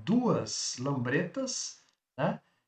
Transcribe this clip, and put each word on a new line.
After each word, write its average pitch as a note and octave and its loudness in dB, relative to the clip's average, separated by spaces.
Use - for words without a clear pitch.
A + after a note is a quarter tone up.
duas F3 2
lambretas, C#3 -2
né? F3 0